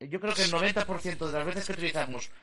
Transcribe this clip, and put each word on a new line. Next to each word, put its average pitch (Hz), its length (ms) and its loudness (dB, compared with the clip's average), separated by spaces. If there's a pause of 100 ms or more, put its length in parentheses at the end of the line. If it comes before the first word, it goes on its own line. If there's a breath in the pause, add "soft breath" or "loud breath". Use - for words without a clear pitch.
Yo 147 200 -6
creo 208 140 0
que 190 80 4
el 185 80 6
noventa 196 340 4
por 190 160 -2
ciento 160 280 -2
de 151 100 0
las 147 80 0
veces 185 180 -2
que - 80 -2
utilizamos 151 560 -2 (140 soft breath)